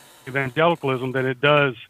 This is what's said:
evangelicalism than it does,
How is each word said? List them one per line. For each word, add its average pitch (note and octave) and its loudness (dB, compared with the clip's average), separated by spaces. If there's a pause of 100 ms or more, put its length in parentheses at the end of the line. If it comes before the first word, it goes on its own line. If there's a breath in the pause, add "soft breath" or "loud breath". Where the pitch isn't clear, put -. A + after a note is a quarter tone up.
(280)
evangelicalism C3 -2
than C3 -2
it B2+ -4
does, C#3+ 2 (140)